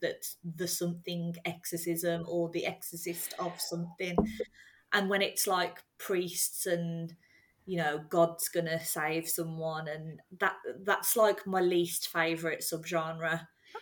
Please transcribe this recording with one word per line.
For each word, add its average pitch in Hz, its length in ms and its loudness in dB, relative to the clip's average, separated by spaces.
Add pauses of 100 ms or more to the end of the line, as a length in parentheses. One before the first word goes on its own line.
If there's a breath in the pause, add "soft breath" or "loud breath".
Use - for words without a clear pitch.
that's - 420 -4
the 175 240 -4
something 170 680 -2 (100)
exorcism 170 800 -2
or 170 220 0
the 170 160 -2
exorcist - 760 -6
of 175 220 -4
something. 175 560 -4 (720 loud breath)
And 196 180 4
when 196 120 4
it's, - 260 2
like, 180 360 2 (140)
priests - 680 0
and, 170 500 0 (500)
you 185 120 -2
know, 151 220 2 (100)
God's 170 400 4
gonna 165 340 0
save 160 460 0
someone, 160 580 -2
and 156 340 -8 (180)
that, - 180 2 (240)
that's, - 340 2
like, 208 320 6
my 190 140 4
least 175 480 4
favourite 165 520 0
subgenre. 165 840 -2 (340 loud breath)